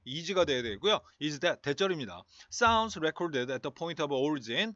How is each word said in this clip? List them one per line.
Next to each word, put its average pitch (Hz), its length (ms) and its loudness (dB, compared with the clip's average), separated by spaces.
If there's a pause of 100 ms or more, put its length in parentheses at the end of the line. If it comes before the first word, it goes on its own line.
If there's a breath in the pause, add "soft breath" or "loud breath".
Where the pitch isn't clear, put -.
is가 170 400 0
돼야 139 180 0
되고요. 117 360 0 (240 soft breath)
is 147 160 -2
that 156 240 0
대절입니다. 147 600 -2 (280 loud breath)
Sounds 226 460 2
recorded 156 540 0
at 127 100 -4
the 147 100 -4
point 165 300 -4
of 143 100 0
origin. 139 640 0